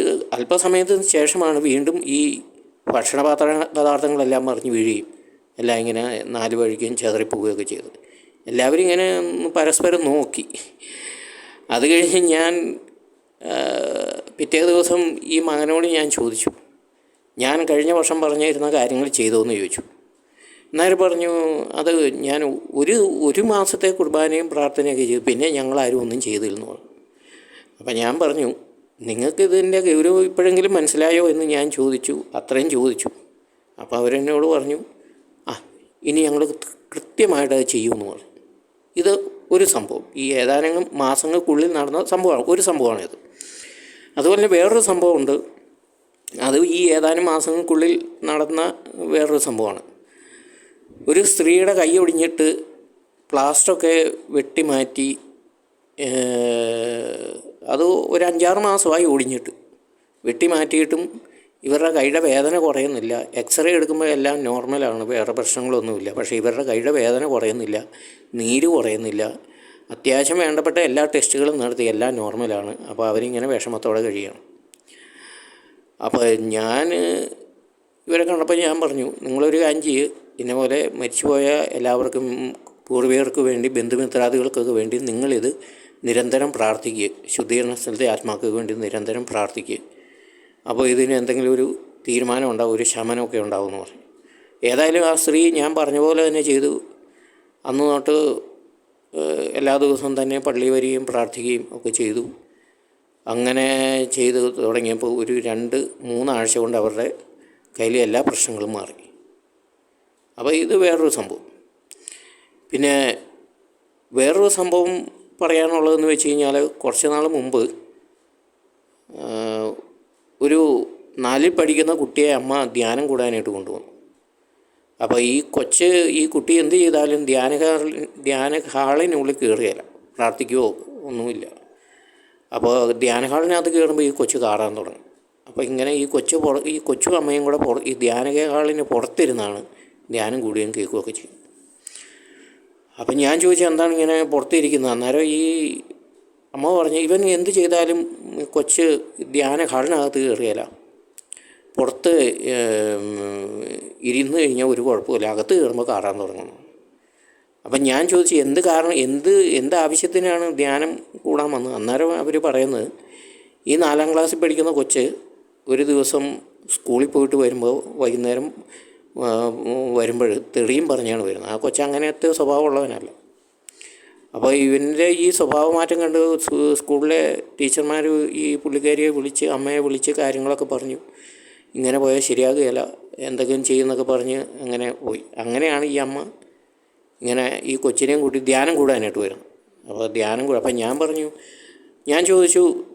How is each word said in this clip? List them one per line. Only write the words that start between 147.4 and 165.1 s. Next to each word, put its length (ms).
ചെയ്താലും 500
കൊച്ച് 480
ധ്യാന 420
ഹാളിനകത്ത് 560
കയറുകയില്ല, 520
പുറത്ത്, 460
ഏം, 600
ഇരുന്ന് 360
കഴിഞ്ഞാൽ 280
ഒരു 160
കുഴപ്പമില്ല, 460
അകത്ത് 260
കയറുമ്പോൾ 340
കാറാൻ 320
തുടങ്ങുന്നു." 340
അപ്പം 180
ഞാൻ 240
ചോദിച്ചു, 280
"എന്ത് 240
കാരണം, 340
എന്ത്, 360
എന്ത് 460
ആവശ്യത്തിനാണ് 800
ധ്യാനം 420
കൂടാൻ 280
വന്നത്?" 220
അന്നേരം 440
അവർ 200
പറയുന്നത്, 540
ഈ 80
നാലാം 380
ക്ലാസ്സിൽ 260
പഠിക്കുന്ന 320
കൊച്ച് 400